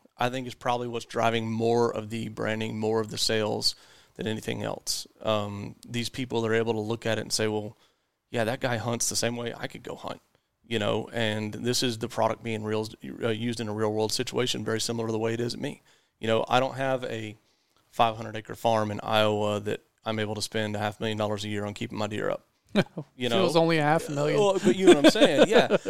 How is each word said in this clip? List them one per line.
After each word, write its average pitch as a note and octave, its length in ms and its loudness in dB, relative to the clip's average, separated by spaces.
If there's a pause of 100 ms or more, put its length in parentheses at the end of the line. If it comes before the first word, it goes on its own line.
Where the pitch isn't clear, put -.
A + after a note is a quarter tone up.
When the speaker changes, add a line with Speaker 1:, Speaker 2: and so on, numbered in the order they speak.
(160)
Speaker 1:
I B2 120 0
think, B2+ 180 -6
is A2+ 60 -10
probably B2 340 -2
what's A#2 180 -6
driving A2+ 460 0
more A#2 420 2
of G#2+ 160 -6
the A2+ 200 -6
branding, A2 500 -4
more A2 200 0
of G#2+ 100 -2
the G#2+ 80 -10
sales A2 580 0 (400)
than - 120 -6
anything A2 360 -4
else. - 440 -6 (140)
Um, G#2 540 -2 (120)
these A#2 220 -4
people A#2+ 360 -4
are A2 80 2
able A2+ 200 2
to A2 60 -2
look A2 260 -4
at A2 120 0
it A2 40 -4
and - 120 -8
say, A2 140 2
"Well, G#2+ 300 -4 (520)
yeah, A#2 140 -2
that B2 180 -2
guy A#2+ 160 0
hunts A#2 320 -2
the A2+ 60 -2
same A#2 200 0
way A#2+ 220 -6
I C3+ 100 -8
could - 160 -14
go - 120 -10
hunt," - 260 -12 (440)
you A2+ 140 -2
know, G#2+ 320 0
and G#2+ 420 -2
this A#2+ 300 -2
is A#2 140 -2
the A#2 100 -6
product A2+ 360 0
being A2 200 -4
real, A2 240 -2 (360)
uh, A#2 60 2
used A2+ 300 -2
in A2 80 -4
a G#2+ 60 -4
real G#2+ 180 0
world A2 200 0
situation, B2 520 -2
very A2+ 180 -2
similar A#2 260 -4
to A2 40 -2
the A2 80 0
way A2+ 140 0
it A2+ 60 -4
is A#2+ 140 -2
at - 60 -10
me. - 220 -8 (380)
You A2 80 -6
know, A2+ 200 2
I B2 120 4
don't C3 160 0
have C3 300 -2
a A2 320 -8 (520)
five A2+ 260 2
hundred A2 220 -8
acre A2+ 180 -10
farm A2 360 2
in G#2 100 -6
Iowa G#2+ 600 2
that G#2 220 -6 (220)
I'm A2 140 -4
able G#2+ 160 -2
to G#2 60 -6
spend G#2+ 340 -2
a G#2 40 -4
half G#2+ 220 -4
million G#2+ 160 -2
dollars G#2 260 -2
a G#2+ 60 -6
year G#2 160 -4
on G2+ 80 -6
keeping A#2 240 -8
my G#2+ 100 -2
deer G#2 220 -4
up. - 160 -6 (280)
Speaker 2:
<laughs> G#3 120 4 (320)
Speaker 1:
You B2 120 -2
Speaker 2:
Feels D#3 260 2
Speaker 1:
know? E3 60 6
Speaker 2:
only E3 180 4
a D3 40 2
half D#3+ 240 2
a D#3 60 -8
million. D3 260 0
Speaker 1:
Well, G3 140 4 (100)
but - 140 4
you F#3+ 100 2
know F4 80 12
what D4 100 6
I'm D#4+ 60 10
saying? F#3+ 360 6
Speaker 2:
<laughs> - 20 4
Speaker 1:
Yeah. G3 260 4 (140)